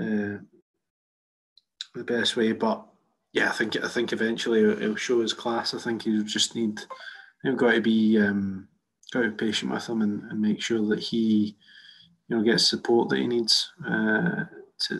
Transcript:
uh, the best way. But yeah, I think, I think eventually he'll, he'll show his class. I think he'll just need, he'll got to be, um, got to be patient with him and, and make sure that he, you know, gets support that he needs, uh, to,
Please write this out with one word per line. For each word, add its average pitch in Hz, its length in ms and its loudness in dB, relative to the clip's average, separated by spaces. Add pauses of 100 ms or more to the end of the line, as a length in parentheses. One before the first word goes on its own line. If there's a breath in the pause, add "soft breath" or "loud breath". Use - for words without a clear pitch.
uh, 104 420 -4 (1500)
the 120 100 -10
best 117 320 -2
way. 113 140 2
But 110 340 -2 (480)
yeah, 117 160 0
I - 40 0
think, 110 240 -2
I - 100 -4
think 113 260 -2
eventually 113 460 0
he'll, 107 180 6
he'll 107 200 -2
show 120 240 0
his 107 120 0
class. 117 400 -4
I 123 60 -8
think 113 240 -4
he'll 107 220 0
just 107 320 -2
need, 110 240 -2 (640 loud breath)
he'll 139 100 0
got 120 200 4
to 113 60 2
be, 110 380 4
um, 98 480 0 (460)
got 127 100 0
to 113 80 0
be 107 60 -10
patient 117 340 -2
with 120 180 -6
him 113 140 -2
and, 104 300 -2
and 107 80 -4
make 107 200 2
sure 113 280 0
that 107 100 0
he, 110 580 0 (680 loud breath)
you 117 100 -2
know, 113 60 2
gets 110 260 4
support 117 420 2
that 135 100 2
he 127 80 0
needs, 117 420 2 (180)
uh, 110 580 0 (340)
to, - 200 -4